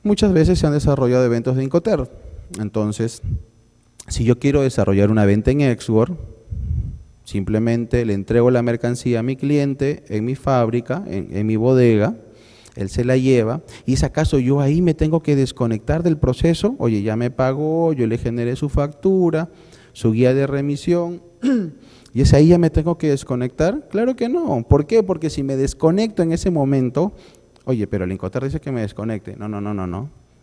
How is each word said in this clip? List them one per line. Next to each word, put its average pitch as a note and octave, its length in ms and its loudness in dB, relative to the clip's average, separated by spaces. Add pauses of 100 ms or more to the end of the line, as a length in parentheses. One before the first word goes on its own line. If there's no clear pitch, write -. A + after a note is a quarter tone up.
muchas G#3 300 2
veces E3 260 4
se - 80 2
han D3 60 2
desarrollado C3 520 2
eventos A#2 300 0
de C3 80 0
Incoterm. D3 440 0 (520)
Entonces, A2 640 -4 (880)
si - 160 -4
yo A#2 140 4
quiero C#3+ 240 2
desarrollar G2+ 480 2
una G#2+ 160 4
venta G#2 260 2
en C#3+ 100 2
Exworld, A2 540 0 (1080)
simplemente A2+ 840 -2
le G#2+ 80 0
entrego A2+ 380 2
la B2 100 2
mercancía A#2+ 580 -2
a A2+ 40 -2
mi C3 120 -2
cliente C#3+ 760 -2
en G#2+ 160 -2
mi B2+ 100 -2
fábrica, A#2+ 720 -2
en, - 280 -8
en G#2 120 -2
mi A2 80 0
bodega, A#2+ 600 4 (600)
él G2 140 -6
se B2 140 -2
la B2+ 140 2
lleva, B2+ 440 2 (240)
y C3 120 0
si D3 80 2
acaso D3+ 340 0
yo C3+ 220 2
ahí D3 200 2
me E3+ 120 2
tengo D#3 280 0
que D3+ 140 0
desconectar C3 680 -2
del E3 140 2
proceso, E3 600 0
oye, A2+ 240 0
ya G#2+ 140 -2
me A#2+ 160 -2
pagó, D#3 640 0
yo B2 140 0
le A2+ 100 -2
generé A#2+ 380 -4
su C#3+ 140 -4
factura, D#3+ 800 0 (440)
su - 180 0
guía B2 220 4
de C#3 140 0
remisión, C#3+ 760 -2 (200)
<clears throat> A3+ 720 -4
y A#2 80 0
es - 120 6
ahí D3+ 140 8
ya F3 100 6
me F3 120 4
tengo E3 280 0
que D#3 120 -2
desconectar. C#3 800 -2
Claro A#3+ 260 0
que A#3 140 -4
no. A#3+ 380 -2
¿Por - 180 2
qué? A3 180 2
Porque E3 260 -4
si D3 140 -6
me C3+ 120 -4
desconecto E3+ 680 0
en E3 80 0
ese E3 200 -2
momento, C#3 600 0 (520)
"Oye, A2 220 -2
pero F#2+ 180 -4
el F2+ 60 -4
Incoterm F#2+ 360 -6
dice D3+ 140 -6
que C#3+ 100 -10
me B2 100 -4
desconecte". G#2 560 -8
No, G#2 100 -12
no, G#2 140 -8
no, G#2 120 -6
no, F#2+ 140 -6
no. F#2+ 220 -8 (340)